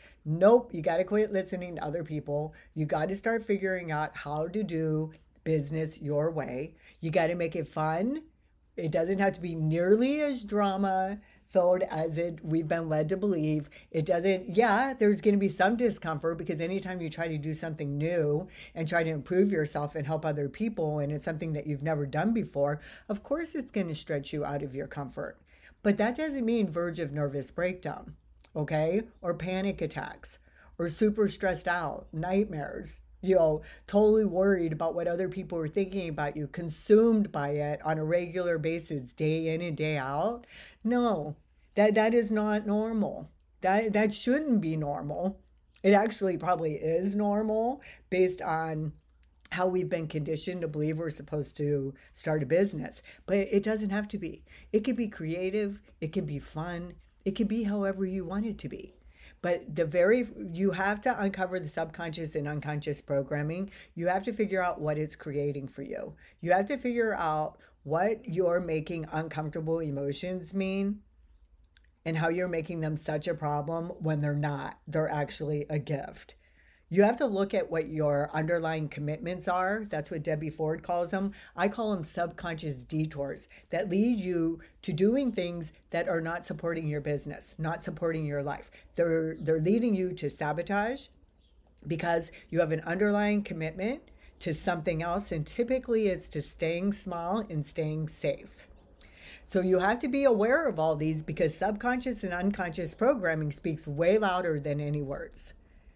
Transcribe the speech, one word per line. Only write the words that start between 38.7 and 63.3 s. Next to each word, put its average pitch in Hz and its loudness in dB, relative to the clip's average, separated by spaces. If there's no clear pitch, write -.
day 160 0
in 160 0
and 170 -4
day 156 0
out. 156 -2
No, 220 2
that, 214 6
that 220 4
is 226 4
not 214 0
normal. 214 0
That, 202 2
that 208 4
shouldn't 262 2
be 160 0
normal. 156 -2
It 196 8
actually 202 4
probably 160 0
is 180 0
normal 214 0
based 185 2
on 160 -2
how 185 2
we've 180 0
been 165 -2
conditioned 156 -4
to 170 -4
believe 151 -2
we're 165 -4
supposed 147 -8
to 143 0
start 156 -2
a - -6
business, 175 0
but 190 0
it 202 2
doesn't 214 0
have 208 -2
to 208 -8
be. - -10
It 214 4
could 254 0
be 233 0
creative, 190 -2
it 160 -4
could 190 -2
be 143 -4
fun, 170 -8
it 196 -2
could 220 2
be 220 0
however 196 0
you 185 -4
want 196 -2
it 214 -6
to - -10
be. - -12
But 175 -2
the 170 2
very, 180 4
you 185 2
have 196 0
to 240 0
uncover 185 -2
the 156 -8
subconscious 165 -6
and 147 -2
unconscious 147 -4
programming. 147 -2